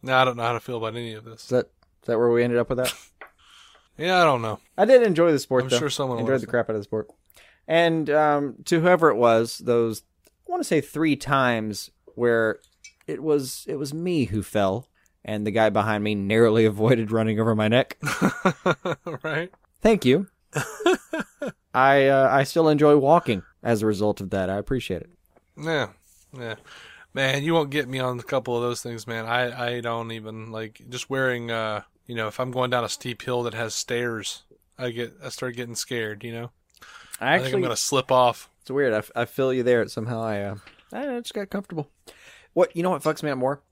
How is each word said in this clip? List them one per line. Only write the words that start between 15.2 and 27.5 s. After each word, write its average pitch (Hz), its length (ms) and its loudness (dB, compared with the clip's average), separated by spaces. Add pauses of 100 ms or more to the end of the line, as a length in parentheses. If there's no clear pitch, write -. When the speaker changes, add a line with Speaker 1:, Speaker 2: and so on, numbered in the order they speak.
Speaker 2:
and 107 220 -6
the 107 40 -4
guy 110 200 2
behind 104 320 0
me 107 100 -2
narrowly 110 520 4
<laughs> - 20 6
avoided 110 440 0
running 110 280 0
over 110 160 2
my 107 140 0
neck. 123 340 0
Speaker 1:
<laughs> - 1200 -2
Right. 156 260 -4 (320)
Speaker 2:
Thank 214 240 4
you. 156 220 4 (260)
Speaker 1:
<laughs> - 1200 -4
Speaker 2:
I, 135 340 6
uh, 135 240 4
I 139 120 4
still 160 260 2
enjoy 147 280 6
walking 135 440 2 (220)
as 110 180 0
a 110 60 0
result 104 340 -2
of 95 80 -10
that. 95 220 -2
I 98 60 -4
appreciate 104 440 -4
it. - 80 -20 (500)
Speaker 1:
Yeah. 151 280 -2 (500)
Yeah. 117 180 -8 (600)
Man, 135 280 0
you 165 120 0